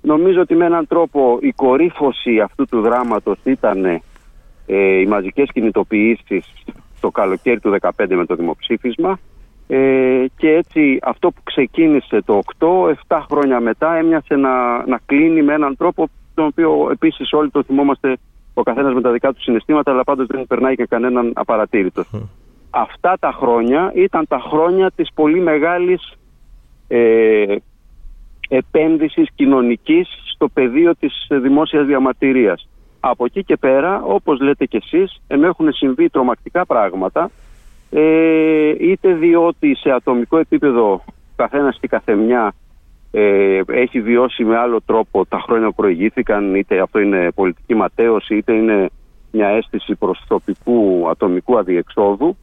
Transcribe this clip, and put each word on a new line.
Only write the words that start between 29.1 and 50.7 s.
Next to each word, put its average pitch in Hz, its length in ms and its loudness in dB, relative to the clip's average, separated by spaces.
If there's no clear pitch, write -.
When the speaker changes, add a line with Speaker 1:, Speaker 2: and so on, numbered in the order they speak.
Speaker 1:
κοινωνικής 135 720 2
στο 151 140 -2
πεδίο 147 500 2
της, - 300 -6
ε, 143 100 0
δημόσιας 147 480 2
διαμαρτυρίας. 131 800 0
Από 123 240 -2
εκεί 185 200 -6
και 156 120 0
πέρα, 143 460 0
όπως 165 380 -2
λέτε 139 240 0
κι - 120 -6
εσείς, 180 500 -2
ενώ 143 200 2
έχουν 160 260 0
συμβεί 143 360 0
τρομακτικά 135 580 -2
πράγματα, 98 640 -2
ε, 160 880 2
είτε 185 340 2
διότι 165 600 2
σε 143 160 -2
ατομικό 123 480 0
επίπεδο 120 640 0
καθένας 135 440 -2
και 131 60 -6
καθεμιά, 110 680 0
ε, 98 560 2
έχει 123 340 -2
βιώσει 120 440 0
με 113 120 2
άλλο 117 300 0
τρόπο 107 400 0
τα 98 120 -6
χρόνια 110 280 0
που 101 80 -2
προηγήθηκαν, 101 800 0
είτε 98 260 -2
αυτό 110 180 -2
είναι 98 360 0
πολιτική 95 400 -2
ματέωση, 107 600 0
είτε 107 160 -2
είναι 110 380 0
μια 104 160 0
αίσθηση 107 460 -4
προσωπικού 95 1160 -2